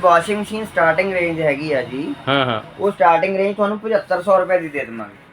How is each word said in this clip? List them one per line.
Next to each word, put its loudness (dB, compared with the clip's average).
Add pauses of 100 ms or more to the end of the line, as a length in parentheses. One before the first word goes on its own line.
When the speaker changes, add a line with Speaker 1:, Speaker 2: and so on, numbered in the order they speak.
Speaker 1:
ਵਾਸ਼ਿੰਗ 4
ਮਸ਼ੀਨ -6
ਸਟਾਰਟਿੰਗ 0
ਰੇਂਜ -2
ਹੈਗੀ 0
ਆ 0
ਜੀ, -6 (140)
Speaker 2:
ਹਾਂ, 2
ਹਾਂ। -2 (200)
Speaker 1:
ਉਹ 0
ਸਟਾਰਟਿੰਗ 2
ਰੇਂਜ 0
ਤੁਹਾਨੂੰ -2
ਪਚੱਤਰ -2
ਸੌ 4
ਰੁਪਏ 0
ਦੀ -8
ਦੇ -8
ਦੇਵਾਂਗੇ। -10 (100)